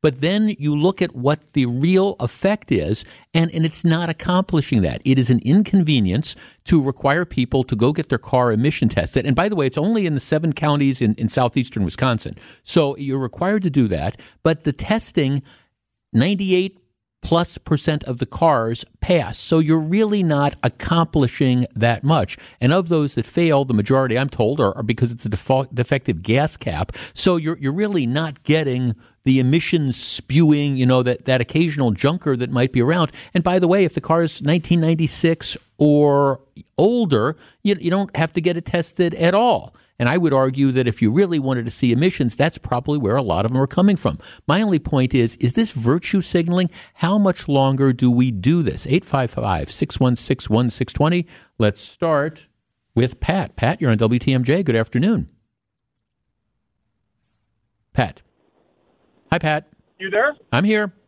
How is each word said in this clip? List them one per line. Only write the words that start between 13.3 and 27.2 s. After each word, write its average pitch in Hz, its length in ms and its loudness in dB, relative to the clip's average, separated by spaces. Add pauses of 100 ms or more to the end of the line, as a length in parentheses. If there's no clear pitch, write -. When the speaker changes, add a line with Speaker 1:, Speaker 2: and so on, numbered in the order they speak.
Speaker 1:
to 170 60 0
do 131 180 2
that. 85 320 -4 (240)
But 160 180 0
the 147 100 -2
testing, 143 720 -2 (680)
ninety-eight 185 680 0 (420)
plus - 380 -2
percent 151 460 -2
of 120 140 -8
the 123 80 -4
cars 120 580 0 (160)
pass. 135 360 0
So - 220 0
you're 160 220 2
really 202 420 0
not 147 400 0
accomplishing 131 1120 0
that 117 300 0
much. 143 340 0 (220)
And 127 120 4
of 175 160 0
those 151 280 0
that 117 100 -4
fail, 156 380 2
the 127 100 -2
majority, 123 420 2
I'm 135 120 -2
told, 127 320 -2
are, 101 160 2
are - 80 -6
because 117 260 -2
it's 117 160 -10
a - 20 -4
default, 131 460 -2
defective 120 480 -2
gas 131 340 0
cap. - 360 -6 (220)
So 180 200 2